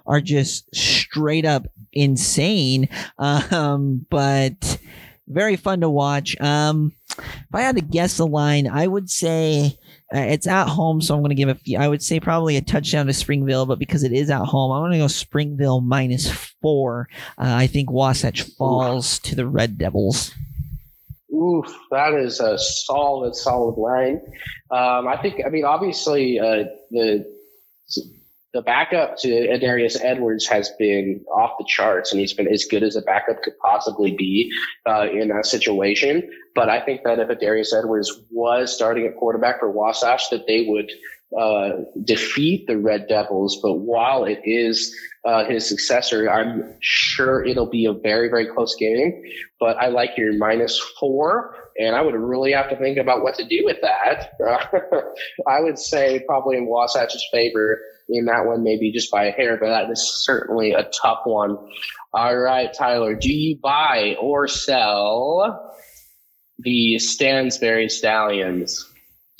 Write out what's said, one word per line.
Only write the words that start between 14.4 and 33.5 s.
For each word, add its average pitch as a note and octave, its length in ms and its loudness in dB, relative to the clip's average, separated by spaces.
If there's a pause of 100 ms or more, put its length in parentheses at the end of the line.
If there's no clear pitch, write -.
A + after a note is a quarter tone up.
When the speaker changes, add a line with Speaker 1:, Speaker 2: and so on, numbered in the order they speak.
Speaker 1:
home, C3+ 260 0
I'm C#3+ 120 -2
gonna F3 140 2
go D3 100 4
Springville C#3+ 760 0
minus B2+ 500 0
four. C3 800 -2 (280)
Uh, B2+ 160 0
I B2+ 140 4
think C3+ 240 -2
Wasatch C3 520 0
Speaker 2:
Oof. - 100 -14
Speaker 1:
falls B2+ 640 0
to - 160 -6
the B2+ 100 -2
Red A#2 320 -2
Devils. F#2+ 540 0 (1000)
Speaker 2:
Oof, E3 340 0 (240)
that D3 220 2
is B2+ 260 -2
a A2 180 2
solid, C3+ 800 0
solid A#2+ 420 0
line. B2+ 440 2 (500)
Um, B2 360 2
I C3 140 0
think, G3 240 -4
I C#3 40 -2
mean, D3+ 160 0
obviously, D3 720 2
uh, A2 240 2 (260)
the, A2 360 2 (1300)
the B2 80 -2
backup D3+ 560 0
to C3 100 -4
Adarius A#2+ 760 2
Edwards B2 460 -2
has G#2 320 0
been G2+ 520 0
off F#2+ 280 2
the - 80 -8
charts, F#2+ 440 0
and G2 80 0
he's G2 140 -2
been G2+ 140 0
as G#2 180 2
good G#2 160 0
as A2 140 0
a G#2+ 60 -2
backup - 420 -2
could - 160 -8